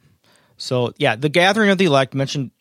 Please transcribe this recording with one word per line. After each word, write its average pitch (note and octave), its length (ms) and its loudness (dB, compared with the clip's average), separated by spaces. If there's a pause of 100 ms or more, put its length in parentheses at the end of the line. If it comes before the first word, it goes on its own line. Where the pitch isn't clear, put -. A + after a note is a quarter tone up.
(600)
So, B2 360 -4
yeah, C3 180 0
the C3 140 -4
gathering G3 420 2
of F#3+ 80 2
the F#3+ 60 2
elect C#3 300 2
mentioned C3+ 360 -4 (100)